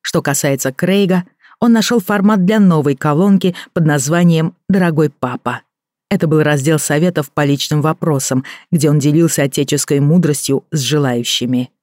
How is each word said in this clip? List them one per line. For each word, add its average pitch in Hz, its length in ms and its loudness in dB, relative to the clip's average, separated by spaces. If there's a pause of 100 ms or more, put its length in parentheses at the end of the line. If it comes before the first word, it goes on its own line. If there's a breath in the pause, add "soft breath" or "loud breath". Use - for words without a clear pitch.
Что - 220 -4
касается 139 480 -2
Крейга, 180 540 0 (340 soft breath)
он 233 140 4
нашёл 226 260 2
формат 202 460 0
для 214 140 2
новой 156 360 2
колонки 180 600 0 (180 loud breath)
под 165 120 0
названием 160 720 0 (120)
«Дорогой 165 420 0
папа». 123 520 -8 (480)
Это 175 180 0
был 156 160 2
раздел 147 360 0
советов 156 520 -2
по 147 140 -2
личным 143 360 -2
вопросам, 139 600 -2 (280 loud breath)
где 156 180 2
он 147 100 2
делился 151 440 2
отеческой 143 560 -2
мудростью 147 720 0
с 156 80 -4
желающими. 123 920 -2 (120)